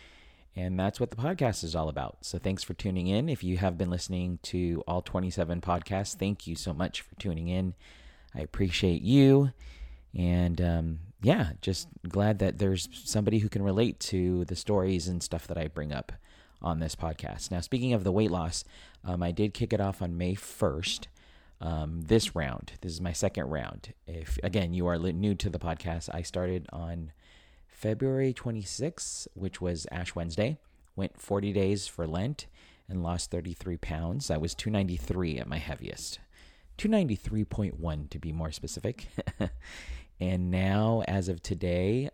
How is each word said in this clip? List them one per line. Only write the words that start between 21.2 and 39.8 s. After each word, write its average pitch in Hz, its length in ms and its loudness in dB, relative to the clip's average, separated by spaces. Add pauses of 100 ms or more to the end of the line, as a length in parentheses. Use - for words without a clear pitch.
um, 82 420 -2
this 110 340 4
round. 71 360 -4 (100)
This 90 100 -4
is 82 80 -6
my 87 120 -2
second 90 340 0
round. 64 460 -6 (140)
If, 82 380 -4
again, 90 300 2
you 87 120 2
are 87 100 4
li-, 87 160 2
new 98 240 2
to 95 140 -2
the 80 80 -2
podcast, 82 540 -4
I 87 100 -4
started 90 500 -2
on 85 380 -6 (560)
February 131 680 0
twenty-sixth, 117 1000 -6
which 92 260 -6
was 87 300 -2
Ash 90 240 -6
Wednesday, 90 440 0 (360)
went - 260 -4
forty 101 320 0
days 98 360 2
for 85 180 -6
Lent, 95 400 -2 (420)
and 92 140 -2
lost 87 300 -2
thirty-three 87 440 -4
pounds. 82 540 -2
I 80 60 2
was 80 180 -2
two - 160 -4
ninety-three 90 680 0
at 60 100 -6
my - 100 -4
heaviest. - 600 -8 (560)
Two - 120 0
ninety-three 113 560 2
point - 360 -2
one, 78 300 -2
to 73 100 -10
be 80 120 -4
more 80 200 -4
specific. - 560 -6 (320)
<laughs> 98 80 0 (720)